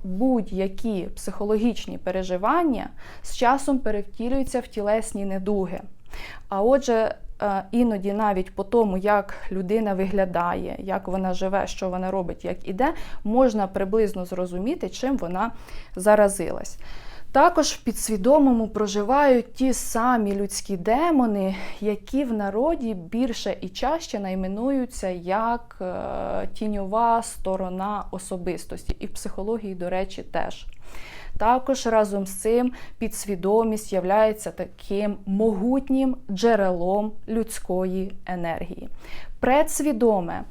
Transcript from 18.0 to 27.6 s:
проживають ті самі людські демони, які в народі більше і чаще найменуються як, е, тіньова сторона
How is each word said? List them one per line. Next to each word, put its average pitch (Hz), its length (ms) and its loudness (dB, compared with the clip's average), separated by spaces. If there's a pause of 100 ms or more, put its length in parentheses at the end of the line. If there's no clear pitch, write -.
проживають 220 840 2
ті 262 180 2
самі 220 600 2
людські 196 420 -4
демони, 220 800 2 (240)
які 208 440 -2
в 240 80 -2
народі 220 640 0
більше 208 640 -2
і 185 80 -8
чаще 214 500 -2
найменуються 202 920 -2
як, 202 720 -2
е, 185 760 -4
тіньова 214 680 0
сторона 190 880 -4